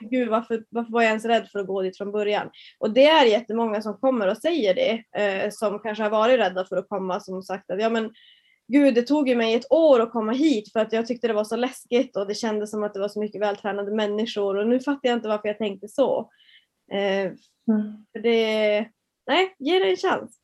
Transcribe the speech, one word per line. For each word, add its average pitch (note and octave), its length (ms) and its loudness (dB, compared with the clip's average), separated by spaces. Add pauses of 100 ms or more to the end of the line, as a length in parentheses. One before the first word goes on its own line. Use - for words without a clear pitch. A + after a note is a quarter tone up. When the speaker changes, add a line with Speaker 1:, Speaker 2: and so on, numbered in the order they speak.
(100)
Speaker 1:
gud, B3 180 0
varför, A3+ 420 -2
varför A3+ 220 -6
var A#3 100 2
jag A3+ 60 4
ens A3 160 -2
rädd A3+ 280 0
för G3+ 60 -6
att G3 80 -4
gå G3 160 -4
dit F#3 160 -6
från G3+ 140 -8
början?" G#3 380 -2 (280)
Och A3 120 -2
det B3+ 180 8
är D#4 160 8
jättemånga A3 580 0
som G#3 140 -8
kommer B3 300 0
och G3 100 0
säger C#4 380 0
det, A3 480 -2
eh, G3+ 280 -2
som G#3 280 -4
kanske G#3+ 240 -6
har G#3 80 0
varit A3 280 4
rädda F#3 260 0
för F#3 120 -6
att F#3 120 -4
komma, F#3+ 320 -4
som F#3+ 220 -12
sagt F#3+ 280 -10
att, F#3+ 100 -4
"Ja, A3 80 0
men A3+ 220 -2 (580)
gud, C4+ 260 6
det A#3+ 80 2
tog C#4+ 260 0
ju B3 80 4
mig A3+ 180 2
ett A#3+ 180 0
år D4+ 280 6
att A#3 120 0
komma A3 200 -2
hit C4 400 0
för A3+ 80 0
att A3 120 -2
jag A3+ 140 0
tyckte A#3+ 220 -4
det A3+ 60 0
var G#3+ 100 0
så A3+ 120 -6
läskigt B3 600 -2
och G3 120 -4
det G#3 60 -4
kändes G#3+ 360 -4
som G#3+ 140 -4
att G#3 100 -6
det G3 60 -6
var G3+ 80 -2
så G#3 120 -8
mycket G#3 220 -6
vältränade G3+ 520 -4
människor G#3 640 -2
och G#3 120 0
nu B3 120 2
fattar C#4 280 -2
jag A#3+ 80 2
inte A3 120 -6
varför G#3+ 200 -4
jag G#3 100 -4
tänkte G3+ 300 -6
så." A#3 420 -2 (640)
Eh, G3 400 -2 (400)
Speaker 2:
Mm. G#3+ 400 -4
Speaker 1:
för A3+ 100 -12
det, A3 640 2 (400)
nej, F4+ 320 0
ge D#4+ 200 0
det F#4+ 120 0
en F#4 60 0
chans. - 480 -4